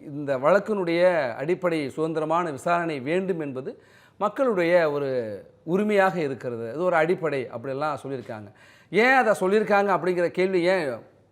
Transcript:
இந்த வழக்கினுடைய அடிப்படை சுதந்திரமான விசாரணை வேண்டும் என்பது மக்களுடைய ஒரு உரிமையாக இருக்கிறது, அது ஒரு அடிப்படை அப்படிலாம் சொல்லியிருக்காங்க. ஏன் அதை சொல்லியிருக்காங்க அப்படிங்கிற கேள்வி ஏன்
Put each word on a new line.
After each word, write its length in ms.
இந்த 320
வழக்கினுடைய 1000
அடிப்படை 540
சுதந்திரமான 640
விசாரணை 480
வேண்டும் 400
என்பது 420
மக்களுடைய 760
ஒரு 520
உரிமையாக 560
இருக்கிறது, 500
அது 140
ஒரு 120
அடிப்படை 580
அப்படிலாம் 500
சொல்லியிருக்காங்க. 480
ஏன் 240
அதை 260
சொல்லியிருக்காங்க 500
அப்படிங்கிற 380
கேள்வி 340
ஏன் 380